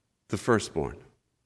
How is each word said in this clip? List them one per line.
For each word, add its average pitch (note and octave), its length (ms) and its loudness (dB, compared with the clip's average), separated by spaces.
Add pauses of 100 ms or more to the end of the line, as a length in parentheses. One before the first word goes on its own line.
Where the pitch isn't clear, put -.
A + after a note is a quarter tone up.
(300)
The G#2+ 80 -2
firstborn, F2 600 0 (480)